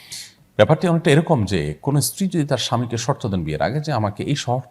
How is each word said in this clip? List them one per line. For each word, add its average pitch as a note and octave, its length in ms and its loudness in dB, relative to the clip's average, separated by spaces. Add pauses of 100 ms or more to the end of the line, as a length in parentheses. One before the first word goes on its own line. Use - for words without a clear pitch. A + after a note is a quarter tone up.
(560)
ব্যাপারটি D#3 320 4
অনেকটা E3 220 2
এরকম D3 340 4
যে D#2 380 -2
কোনো C#3+ 180 2
স্ত্রী F#3+ 280 -4
যদি D#3+ 180 0
তার C3+ 120 0
স্বামীকে A#2 380 -2
শর্ত B2+ 300 -4
দেন F#2 180 0
বিয়ের D2 180 -2
আগে A2+ 180 0
যে, D3+ 120 -4
"আমাকে G#2+ 300 -2
এই C#3+ 140 0
শহর B2 240 -2 (100)